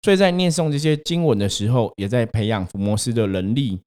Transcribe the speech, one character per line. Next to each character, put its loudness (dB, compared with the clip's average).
所 4
以 6
在 4
念 2
诵 0
这 -2
些 2
经 -2
文 4
的 0
时 -2
候， 2
也 -4
在 0
培 -2
养 -2
伏 -12
魔 0
师 -4
的 2
能 -2
力 -2